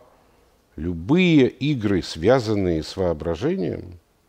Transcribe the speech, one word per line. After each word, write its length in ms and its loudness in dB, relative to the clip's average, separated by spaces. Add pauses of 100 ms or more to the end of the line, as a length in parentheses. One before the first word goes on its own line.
(760)
любые 720 4
игры, 540 -2
связанные 800 0
с 160 -12
воображением, 1000 -4 (300)